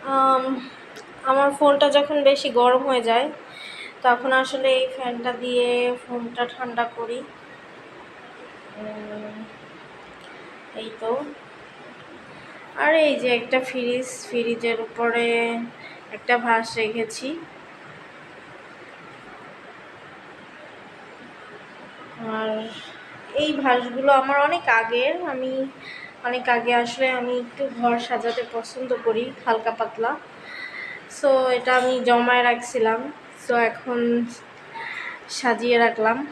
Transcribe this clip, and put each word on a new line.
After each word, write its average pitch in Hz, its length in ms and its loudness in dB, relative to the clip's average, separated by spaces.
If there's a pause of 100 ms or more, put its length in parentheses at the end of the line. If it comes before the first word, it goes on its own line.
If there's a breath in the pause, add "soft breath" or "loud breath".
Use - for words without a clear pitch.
আম, 269 640 2 (540 loud breath)
আমার 277 280 4
ফোনটা 285 380 6
যখন 285 340 4
বেশি 277 260 4
গরম 247 380 6
হয়ে 254 140 2
যায়, 233 280 2 (720 loud breath)
তখন 247 320 4
আসলে 262 400 2
এই 262 140 2
ফ্যানটা 247 440 -6
দিয়ে 247 640 0 (120)
ফোনটা 240 380 -4
ঠান্ডা 240 500 -4
করি। 233 280 -8 (1500)
উম, 214 680 -12 (1300)
এই 220 140 -12 (100)
তো। 247 240 -2 (1500)
আর 302 200 4
এই 302 200 4
যে 240 200 0
একটা 240 240 0
ফ্রিজ, 247 680 -6
ফ্রিজের 233 540 -2
উপরে 233 760 0 (540 loud breath)
একটা 240 260 0
ভাস 233 400 0
রেখেছি। 226 600 -6 (4000)
আর 220 480 -4 (680)
এই 302 200 0
ভাসগুলো 262 580 2
আমার 269 280 4
অনেক 302 300 2
আগের, 247 600 2
আমি 262 380 -4 (560 loud breath)
অনেক 247 260 -2
আগে 240 240 4
আসলে 240 380 2
আমি 247 280 -2
একটু 269 300 -6 (120)
ঘর 240 180 4
সাজাতে 233 520 -2
পছন্দ 247 520 -4
করি 233 280 0 (140)
হালকা 226 260 0
পাতলা। 226 440 -2 (1040 loud breath)
So, 269 260 4
এটা 254 280 2
আমি 254 300 2
জমায় 240 380 4
রাখছিলাম, 240 680 0 (360)
so 240 80 2
এখন 240 680 0 (1040 loud breath)
সাজিয়ে 240 480 0
রাখলাম। 226 540 2